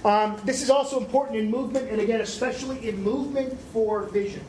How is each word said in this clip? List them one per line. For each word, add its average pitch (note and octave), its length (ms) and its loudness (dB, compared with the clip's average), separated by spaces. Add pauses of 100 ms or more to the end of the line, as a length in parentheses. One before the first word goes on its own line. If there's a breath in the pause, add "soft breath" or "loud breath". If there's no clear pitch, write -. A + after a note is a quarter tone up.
Um, G#3 400 4
this B3 180 0
is C4 80 2
also C4+ 300 4
important A#3 380 0
in G#3+ 120 0
movement, B3 400 -2
and A3 100 0
again, G#3+ 200 2
especially B3 680 -4
in G3 140 -4
movement C4+ 560 -2 (140)
for G#3+ 320 2
vision. G3 440 -2